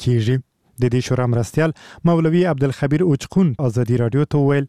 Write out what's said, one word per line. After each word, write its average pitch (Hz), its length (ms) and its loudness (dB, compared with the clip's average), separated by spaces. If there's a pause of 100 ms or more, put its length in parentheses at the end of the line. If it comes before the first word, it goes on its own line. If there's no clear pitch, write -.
کیږي. 120 320 0 (440)
د 123 120 2
دې 123 120 0
شورا 127 260 0
مرستیال 135 400 -2 (380)
مولوي 165 300 2 (120)
عبدالخبیر 139 540 -2
اوچقون 175 440 0 (160)
ازادي 120 360 0
راډیو 123 320 0
ته - 60 2
وویل 143 280 2